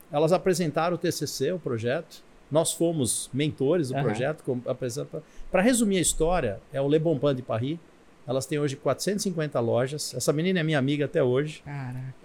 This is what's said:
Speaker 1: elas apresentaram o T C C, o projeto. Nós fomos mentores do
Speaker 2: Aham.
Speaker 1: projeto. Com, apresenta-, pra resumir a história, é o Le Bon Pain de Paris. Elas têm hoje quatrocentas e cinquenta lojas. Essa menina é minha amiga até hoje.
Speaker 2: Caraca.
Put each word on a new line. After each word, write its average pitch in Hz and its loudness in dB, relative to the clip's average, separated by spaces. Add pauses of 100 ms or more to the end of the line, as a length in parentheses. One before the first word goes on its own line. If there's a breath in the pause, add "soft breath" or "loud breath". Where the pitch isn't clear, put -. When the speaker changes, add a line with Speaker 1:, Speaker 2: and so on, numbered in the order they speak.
(120)
Speaker 1:
elas 156 4
apresentaram 175 2
o - 0
T 170 -2
C 156 -4
C, 135 -2
o 180 -4
projeto. 127 -4 (280)
Nós 156 2
fomos 165 0
mentores 147 2
do 131 -4
Speaker 2:
Aham. 139 0
Speaker 1:
projeto. 123 -2
Com, 127 -2
apresenta-, 131 -6 (280 soft breath)
pra 185 4
resumir 220 4
a 175 4
história, 156 0 (140)
é 135 -2
o 139 0
Le 151 4
Bon 160 2
Pain 143 2
de 127 -6
Paris. 127 -4 (480)
Elas 131 -2
têm 151 -2
hoje 143 0
quatrocentas 175 -2
e - -4
cinquenta 156 -2
lojas. 123 0
Essa 131 0
menina 175 2
é 156 0
minha 156 2
amiga 143 2
até 147 2
hoje. 139 0
Speaker 2:
Caraca. 131 -10 (120)